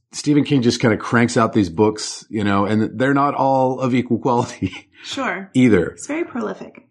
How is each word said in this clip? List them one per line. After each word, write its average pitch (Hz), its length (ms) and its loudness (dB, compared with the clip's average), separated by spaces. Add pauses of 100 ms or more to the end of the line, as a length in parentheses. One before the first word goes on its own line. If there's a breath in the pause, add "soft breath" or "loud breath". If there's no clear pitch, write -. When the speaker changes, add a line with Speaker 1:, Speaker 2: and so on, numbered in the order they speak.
(120)
Speaker 1:
Stephen 147 320 0
King 135 180 0
just 117 180 2
kinda 110 180 2
cranks 117 400 0
out 113 160 2
these 101 160 2
books, 107 600 -2
you 104 140 -4
know, 101 220 0
and 107 340 -2
they're 135 160 2
not 139 180 2
all 131 460 0
of 131 160 0
equal 117 240 0
quality - 760 -4
<laughs> - 80 -20
Speaker 2:
Sure. 196 520 -8
Speaker 1:
either. 110 340 6
Speaker 2:
It's - 160 -14
very 320 200 -6
prolific. - 640 -12